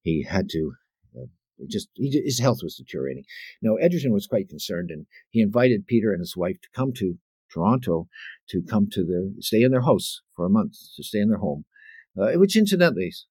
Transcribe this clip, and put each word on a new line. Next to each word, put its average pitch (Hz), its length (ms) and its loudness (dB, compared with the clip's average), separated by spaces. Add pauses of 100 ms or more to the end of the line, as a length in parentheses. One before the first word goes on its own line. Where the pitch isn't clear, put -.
He 80 220 -2
had 95 260 -2
to, 78 220 -4 (440)
uh, 127 100 -14 (440)
just, - 240 -6
he, 139 160 -4
his 135 300 0
health 123 240 2
was 82 120 -8
deteriorating. 67 480 -8 (380)
Now, 110 140 2
Edgerton 160 360 0
was 101 160 0
quite 98 220 -2
concerned, 87 400 -8
and 76 160 -12 (240)
he 113 120 2
invited 110 460 4
Peter 113 240 2
and 87 80 -2
his 87 160 -8
wife 92 260 -2
to - 120 -20
come 131 200 -2
to 92 240 -4 (360)
Toronto, 87 540 0 (420)
to 90 140 -4
come 101 280 0
to 92 140 -2
their, 90 180 -2 (160)
stay - 220 2
in 131 100 6
their 127 120 2
house 117 380 2 (140)
for 87 100 -4
a 92 40 0
month, 101 240 2 (220)
to 73 80 -16
stay - 160 -4
in 104 100 2
their 104 80 2
home, 76 280 -4 (540)
uh, 110 140 2
which 196 240 4
incidentally 175 560 2 (180)